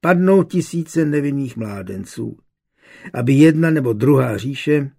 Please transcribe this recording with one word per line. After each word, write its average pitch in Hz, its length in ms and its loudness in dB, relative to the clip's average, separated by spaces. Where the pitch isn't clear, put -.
Padnou 185 420 4
tisíce 165 640 -4
nevinných 143 520 -4
mládenců, 98 800 -10
aby 123 200 0
jedna 156 360 6
nebo 135 240 0
druhá 127 440 2
říše 139 600 -4